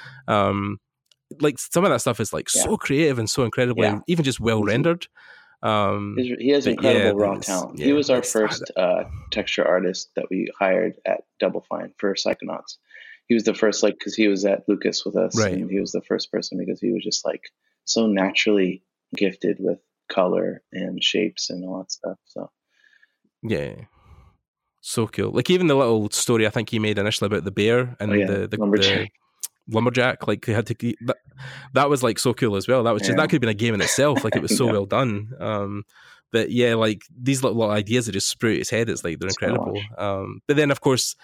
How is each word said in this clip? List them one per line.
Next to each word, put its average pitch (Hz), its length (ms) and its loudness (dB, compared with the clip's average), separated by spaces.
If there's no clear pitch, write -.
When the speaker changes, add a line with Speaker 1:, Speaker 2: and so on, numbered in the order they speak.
Speaker 1:
Um, 101 520 0
like, - 180 2
some - 260 0
of 180 60 4
that 120 100 2
stuff 120 200 0
is, 104 120 -4
like, - 200 -4
Speaker 2:
Yeah. - 140 2
Speaker 1:
so 214 100 0
creative 139 420 2
and 107 100 -2
so - 160 0
incredibly, 117 440 0
Speaker 2:
Yeah. 104 180 -2
Speaker 1:
even 165 180 2
just 131 160 -2
well 110 220 2
Speaker 2:
He's - 20 0
Speaker 1:
rendered. 151 420 0
Um, 104 640 0
Speaker 2:
He, 123 120 -4
he 123 120 2
has 143 140 4
Speaker 1:
but - 20 0
Speaker 2:
incredible 110 460 4
Speaker 1:
yeah, - 20 -
Speaker 2:
raw 101 200 2
Speaker 1:
it's, 92 300 -4
Speaker 2:
talent. - 100 -12
Speaker 1:
yeah, - 120 -2
Speaker 2:
He 143 60 6
was 143 160 2
our 123 120 4
Speaker 1:
it's, - 180 0
I - 120 -6
Speaker 2:
first, - 160 -10
uh, 90 280 2
texture - 360 0
artist 92 480 0
that - 140 -4
we 92 280 -4
hired 92 380 2
at - 180 -2
Double 95 280 -2
Fine 87 300 -8
for 101 160 -2
Psychonauts. - 640 -6
He 120 60 2
was 107 120 4
the 107 100 2
first, 107 260 2
like, 104 180 2
'cause 101 140 -10
he 110 140 2
was 98 180 2
at 98 220 0
Lucas - 380 0
with 95 100 -6
us, 98 320 0
Speaker 1:
Right. 95 40 -2
Speaker 2:
and 92 200 -4
he 98 80 -2
was 95 120 -4
the 90 100 -4
first - 300 -6
person 95 280 -4
because 92 200 -6
he 101 120 -2
was 95 120 -2
just, - 220 -6
like, - 160 -4
so 113 220 0
naturally 98 760 2
gifted 95 440 0
with 90 200 -2
color 92 520 0
and 92 320 -8
shapes - 460 -2
and 92 160 -10
all 95 140 -10
that 92 120 -14
stuff. - 340 -10
So - 260 -16
Speaker 1:
Yeah. 73 420 -4
So - 260 -4
cool. 101 240 -4
Like, - 180 0
even 180 180 4
the 143 80 4
little 117 360 2
story 113 360 2
I 104 40 -4
think 110 180 -4
he 113 100 -2
made 107 200 0
initially 104 280 0
about 98 180 -2
the 98 60 -6
bear 120 480 0
and 104 120 -2
Speaker 2:
Oh, - 20 0
yeah. 101 140 2
Speaker 1:
the, 98 200 -2
the, 104 100 -6
Speaker 2:
Lumberjack. 101 500 2
Speaker 1:
the - 20 -16
lumberjack, 120 580 0
like, 107 180 -2
they 113 80 0
had 113 140 0
to 117 80 -6
keep, 120 260 -4
that, 120 160 -2
that 139 160 4
was, 139 140 2
like, 113 160 2
so 123 140 2
cool 107 240 0
as 95 100 -4
well. 123 160 4
That 113 100 4
was 107 100 -2
just, - 120 2
Speaker 2:
Yeah. - 20 0
Speaker 1:
that 156 120 2
could 165 80 2
have 127 40 -2
been 113 80 2
a 110 60 2
game 113 200 0
in 98 60 0
itself. 135 420 2
Like, 110 140 0
it - 40 -2
was - 120 0
Speaker 2:
<laughs> - 20 2
Speaker 1:
so 127 120 2
Speaker 2:
Yeah. - 20 2
Speaker 1:
well 101 180 0
done. 107 520 -2
Um, 101 440 -6
but 113 200 0
yeah, 120 240 2
like, 110 280 0
these 127 280 0
little, 117 160 2
little 107 140 2
ideas 110 340 0
that 101 60 -4
just 98 160 -2
sprout 110 280 0
his - 140 -4
head, 110 180 0
it's 82 140 -4
like, 80 160 -4
they're 92 100 -6
Speaker 2:
It's 98 80 -6
fun 101 160 -2
to - 60 0
Speaker 1:
incredible. 101 300 -6
Speaker 2:
watch. 113 80 -20
Speaker 1:
Um, 101 500 -6
but 147 100 2
then, 147 140 4
of 135 100 -4
course, - 420 0